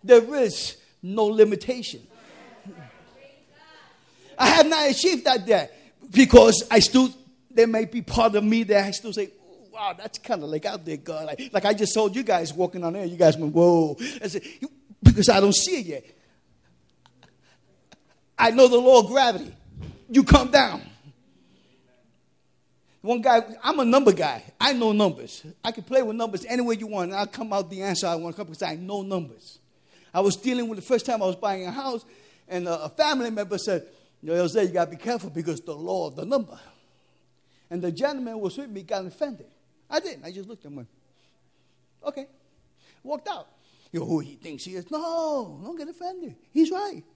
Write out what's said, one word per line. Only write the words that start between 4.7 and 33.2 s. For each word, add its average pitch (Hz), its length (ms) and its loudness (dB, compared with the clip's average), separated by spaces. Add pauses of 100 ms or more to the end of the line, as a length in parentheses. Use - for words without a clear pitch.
achieved 320 360 0
that 240 240 0
yet 180 280 0 (340)
because 226 600 8
I 233 80 6
still, 254 300 4 (420)
there 233 160 4
may 220 200 -2
be 233 160 -10
part 226 340 0
of 208 80 0
me 226 200 0
that 196 200 2
I 196 80 -6
still 214 200 -10
say, 196 180 -6 (420)
"Wow, 202 260 -8
that's 214 200 -16
kinda, 175 280 -6
like, 156 180 -6
out 196 200 -8
there, 156 140 -10
God." 156 280 -12
Like, 240 260 -12
like 202 120 -2
I 208 100 2
just 202 180 -2
told 208 220 0
you 262 80 -6
guys 170 300 -2
walking 175 320 -4
on 165 100 -4
air, 202 100 -8
you 175 120 -8
guys 160 200 4
went, 151 160 -6
"Whoa." 170 440 4 (260)
I 214 60 -8
said, 165 140 -8 (180)
"You," 269 100 -12 (320)
because 214 260 6
I 196 120 6
don't 202 140 4
see 359 260 -2
it 185 60 -10
yet. 147 180 -12 (2250)
I 233 140 4
know 254 160 8
the 240 100 4
law 254 220 8
of 190 80 -2
gravity. 247 440 0 (560)
You 254 140 4
come 254 280 6
down. 247 320 2 (2250)
One 226 220 -2
guy, 233 200 6 (200)
I'm 285 180 0
a 254 40 2
number 240 280 6
guy. 151 300 -4 (180)
I 262 120 0
know 233 200 0
numbers. 165 520 -2 (200)
I 226 80 -6
can 214 120 -14
play 262 180 0
with 220 140 -4
numbers 220 280 -8
any 247 180 -4
way 233 140 -2
you 214 100 -12
want, 190 240 -6
and 196 80 -8
I'll 202 80 -4
come 220 260 -10
out 190 180 -6
the 190 120 -12
answer 196 240 -4
I 170 100 -2
want 170 200 -10
to - 0 -
come 196 120 -12
because 160 140 -12
I 165 140 -8
know 196 260 -10
numbers. 180 560 -10 (540)
I 180 80 -2
was 196 160 0
dealing 247 320 -4
with 214 100 -10
the - 60 -18
first 233 220 -2
time 226 160 -4
I 190 40 -2
was 185 100 -4
buying 190 300 -6
a - 40 -10
house, 254 340 -10 (440)
and 180 180 -8
a, 165 180 -6
a 151 40 -10
family 269 420 -2